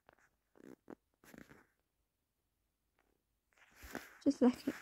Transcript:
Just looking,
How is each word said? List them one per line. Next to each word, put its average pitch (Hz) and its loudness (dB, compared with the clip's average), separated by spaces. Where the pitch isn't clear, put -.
Just - 4
looking, 254 4